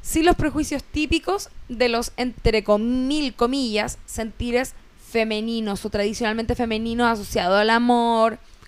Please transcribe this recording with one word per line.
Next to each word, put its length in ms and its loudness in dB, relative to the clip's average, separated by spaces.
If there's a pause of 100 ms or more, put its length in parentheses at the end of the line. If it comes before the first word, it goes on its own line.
sin 240 0
los 100 6
prejuicios 480 -2
típicos 680 -2 (200)
de 180 0
los, 300 -2
entre 480 0
com-, 420 2
mil 280 -2
comillas, 680 -2
sentires 680 -4 (380)
femeninos 760 -2
o 40 -4
tradicionalmente 680 -2
femeninos 520 0
asociados 540 0
al 80 4
amor, 680 4 (300)